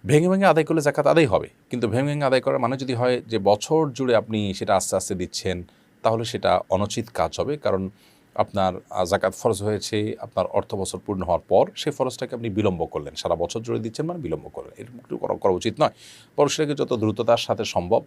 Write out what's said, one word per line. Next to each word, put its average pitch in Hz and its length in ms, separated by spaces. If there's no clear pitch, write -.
ভেঙে 151 240
ভেঙে 190 160
আদায় 160 200
করলে 160 160
জাকাত 143 260
আদায় 151 200
হবে, 85 200
কিন্তু 117 180
ভেঙে 120 160
ভেঙে 147 200
আদায় 131 180
করার 135 180
মানে 123 180
যদি 131 160
হয় 123 280
যে 110 180
বছর 143 520
জুড়ে 123 240
আপনি 104 380
সেটা 95 220
আস্তে 95 200
আস্তে 95 200
দিচ্ছেন, 90 480
তাহলে 113 220
সেটা 95 440
অনুচিত 104 400
কাজ 80 300
হবে। 143 180
কারণ 95 320
আপনার, 98 380
আহ, 92 160
জাকাত 95 280
ফরজ 101 300
হয়েছে 107 560
আপনার 95 260
অর্থ 104 300
বছর 95 220
পূর্ণ 92 260
হওয়ার 85 240
পর, 101 280
সেই - 180
ফরজটাকে 127 420
আপনি 117 140
বিলম্ব 92 360
করলেন, 78 300
সারা 85 200
বছর 87 240
জুড়ে 117 200
দিচ্ছেন 113 260
মানে 175 140
বিলম্ব 76 340
করলেন, - 240
এরকম 120 200
একটু - 200
করা, - 180
করা 98 180
উচিত 104 280
নয়। 135 100
বরং 143 100
সেটাকে 147 280
যত 135 180
দ্রুত 107 280
তার 117 160
সাথে 110 280
সম্ভব 95 420